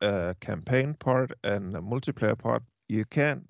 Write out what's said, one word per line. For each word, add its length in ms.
a 380
campaign 540
part 400
and 320
a 60
multiplayer 560
part. 260
You 160
can't, 460